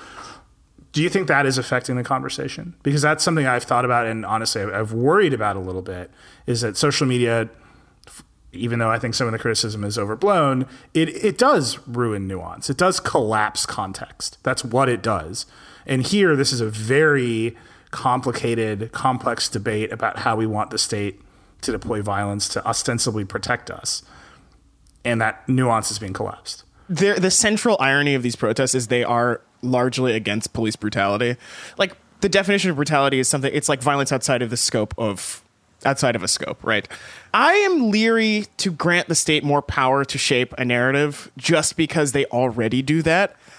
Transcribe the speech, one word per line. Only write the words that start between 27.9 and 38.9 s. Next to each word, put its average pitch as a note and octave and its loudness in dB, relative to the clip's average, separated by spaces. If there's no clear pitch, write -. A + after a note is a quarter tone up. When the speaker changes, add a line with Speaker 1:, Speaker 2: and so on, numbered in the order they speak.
Speaker 2:
of B2+ 0
these A#2+ 0
protests B2 0
is A#2+ 0
they A#2+ 2
are A#2+ 2
largely B2+ 2
against G#2+ -2
police A2 -2
brutality. G#2+ 0
Like, G3 0
the G3+ 2
definition F#3+ 2
of D3+ -2
brutality C#3 2
is B2+ 2
something, C#3 0
it's C#3+ 0
like C3+ 0
violence C#3+ 0
outside C3 0
of A#2+ -2
the A#2+ -2
scope - -2
of, - -6
outside C3+ 2
of G2+ -2
a F#2+ -4
scope, - -6
right? G#2 0
I C#4 4
am F#4 2
leery A3 2
to G3 -2
grant F3 0